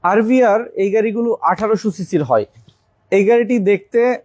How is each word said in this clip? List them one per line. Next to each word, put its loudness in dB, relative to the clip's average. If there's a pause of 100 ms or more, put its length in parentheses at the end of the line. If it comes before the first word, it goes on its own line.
আরভিআর, 2 (140)
এই -2
গাড়িগুলো -2
আঠারোশো -2
সিসির -4
হয়। 0 (640)
এই 2
গাড়িটি 2
দেখতে 0